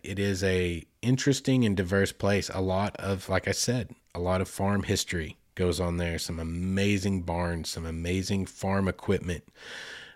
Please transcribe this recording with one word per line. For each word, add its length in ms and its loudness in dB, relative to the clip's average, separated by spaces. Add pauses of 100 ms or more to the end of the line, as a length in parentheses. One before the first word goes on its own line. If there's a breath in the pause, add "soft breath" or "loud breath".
It 160 -6
is 240 0
a 440 0 (160)
interesting 640 4
and 120 4
diverse 360 2
place. 420 0
A 80 -2
lot 340 0
of, 320 -4
like 180 0
I 60 2
said, 420 -2 (200)
a 60 -6
lot 200 2
of 80 -2
farm 360 0
history 520 -2 (200)
goes 220 2
on 200 0
there. 200 -2
Some 220 -6
amazing 800 0
barns, 460 -2
some 160 -6
amazing 640 -2
farm 420 0
equipment. 560 0 (720 loud breath)